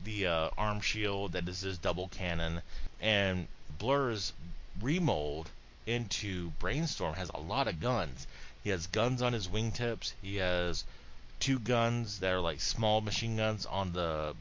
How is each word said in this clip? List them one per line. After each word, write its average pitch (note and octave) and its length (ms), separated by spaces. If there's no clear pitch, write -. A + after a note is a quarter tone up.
the, G#2 220
uh, E2 300
arm G#2 240
shield G2+ 520
that F2 160
is F2+ 120
his F#2+ 180
double F2+ 300
cannon, E2 540
and G2 480
Blur's B2 540
remold F2+ 680
into G2+ 720
Brainstorm G2+ 560
has F2 160
a D2+ 100
lot A2 280
of E2 120
guns. F#2+ 460
He G2+ 60
has E2+ 160
guns B2 360
on B2 100
his G2+ 160
wingtips. A2+ 720
He G2 160
has F2 480
two C3 180
guns A#2 600
that F#2 120
are, F#2 80
like, E2 200
small G#2+ 400
machine A2 360
guns A2 300
on F#2 260
the D#2 480